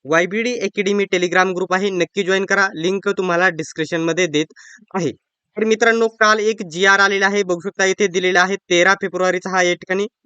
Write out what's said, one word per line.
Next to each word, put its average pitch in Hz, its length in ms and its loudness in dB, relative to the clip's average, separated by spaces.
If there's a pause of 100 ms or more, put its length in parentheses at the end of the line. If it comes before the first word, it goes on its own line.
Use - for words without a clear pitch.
वायबीडी 180 540 -2
अकॅडमी 202 540 -2
Telegram 185 440 0
ग्रुप 180 180 -4
आहे, 196 160 0
नक्की 180 320 -2
जॉईन 190 220 0
करा. 196 300 0
लिंक 185 340 -4
तुम्हाला 185 400 0
डिस्क्रिप्शनमध्ये 165 760 -4
देत 151 200 0 (480)
आहे. 160 180 -2 (440)
तर 214 80 -2
मित्रांनो, 226 440 2
काल 220 300 2
एक 214 180 0 (140)
जीआर 196 280 2
आलेला 196 280 2
आहे, 202 160 0
बघू 180 180 -2
शकता 190 240 -4
इथे 190 220 0
दिलेला 180 360 2
आहे. 190 140 -2
तेरा 180 380 2
फेब्रुवारीचा 185 560 -4
हा 185 120 0
या 175 120 2
ठिकाणी 190 320 -4 (200)